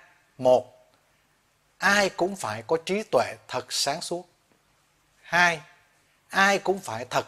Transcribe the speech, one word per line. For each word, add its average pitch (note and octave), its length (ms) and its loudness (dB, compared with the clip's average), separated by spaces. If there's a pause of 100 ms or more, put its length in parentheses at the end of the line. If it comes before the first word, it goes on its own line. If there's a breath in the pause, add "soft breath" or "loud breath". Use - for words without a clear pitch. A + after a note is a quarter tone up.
(380)
một, B2+ 520 2 (880)
ai G3+ 320 2
cũng F#3+ 260 -4
phải A2+ 320 -10
có E3 180 0
trí G3+ 180 -4
tuệ A2 320 0 (120)
thật B2+ 220 -8
sáng - 320 -4
suốt. - 280 -10 (920)
Hai, E3+ 400 0 (680)
ai G3 300 4
cũng F#3+ 200 -2
phải A#2 300 -10
thật C#3 180 -2